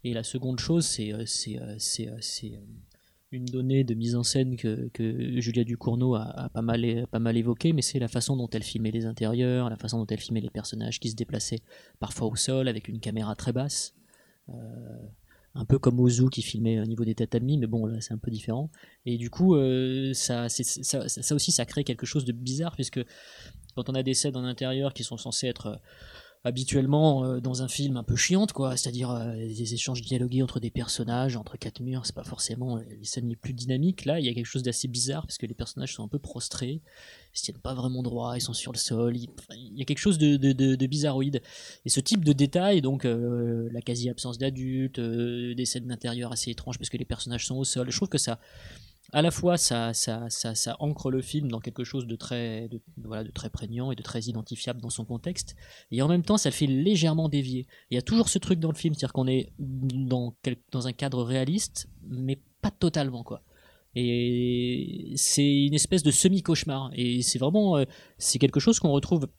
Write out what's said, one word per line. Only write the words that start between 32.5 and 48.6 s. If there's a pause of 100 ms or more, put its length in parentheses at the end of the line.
euh, (180)
les
scènes
les
plus
dynamiques.
Là,
il
y
a
quelque
chose
d'assez
bizarre,
parce
que
les
personnages
sont
un
peu
prostrés, (520)
ils
se
tiennent
pas
vraiment
droit,
ils
sont
sur
le
sol,
ils, (100)
enfin,
il
y
a
quelque
chose
de,
de,
de,
de
bizarroïde. (420)
Et
ce
type
de
détail,
donc,
euh,
la
quasi-absence
d'adultes,
euh,
des
scènes
d'intérieur
assez
étranges
parce
que
les
personnages
sont
au
sol,
je
trouve
que
ça, (720)